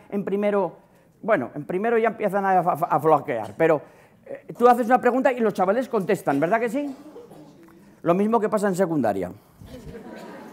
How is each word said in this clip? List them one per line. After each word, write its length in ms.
en 140
primero, 520
bueno, 320
en 100
primero 340
ya 100
empiezan 360
a, 140
a, 140
a 280
floquear, 560
pero, 260
eh, 320
tú 120
haces 180
una 140
pregunta 320
y 80
los 140
chavales 340
contestan, 500
¿verdad 220
que 80
sí? 260
Lo 120
mismo 260
que 80
pasa 200
en 80
secundaria. 560